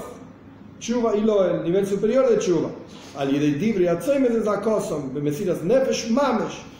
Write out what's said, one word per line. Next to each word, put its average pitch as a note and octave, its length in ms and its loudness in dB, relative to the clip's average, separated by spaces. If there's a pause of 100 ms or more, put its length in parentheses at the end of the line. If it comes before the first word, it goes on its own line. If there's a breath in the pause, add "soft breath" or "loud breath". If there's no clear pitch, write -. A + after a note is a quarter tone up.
(800)
Tshuva A3+ 380 0
y G#3 60 2
Loe, F#3+ 360 2
el D#3 60 -6
nivel F#3+ 220 2
superior A3+ 440 2
de G3+ 80 4
Tshuva. D#3 320 0 (480 loud breath)
Al C#3 120 0
Yidei D3 240 2
Divri F3+ 340 2
Atzoim C4+ 380 2
es A3+ 180 2
Zakosom, F#3+ 680 -2
Bemesiras D3 500 -2
Nefesh A#3 480 0
Mamesh, A#3 520 0 (180 loud breath)